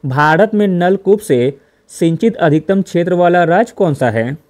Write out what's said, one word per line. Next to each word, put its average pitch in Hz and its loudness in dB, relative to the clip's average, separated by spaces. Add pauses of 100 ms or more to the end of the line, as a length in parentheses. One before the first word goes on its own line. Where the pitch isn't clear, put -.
भारत 156 2
में 208 0
नलकूप 190 0
से 135 -2 (540)
सिंचित 165 0
अधिकतम 165 0
क्षेत्र 175 -2
वाला 175 2
राज्य 180 0
कौन 170 0
सा 131 0
है? 117 -4 (120)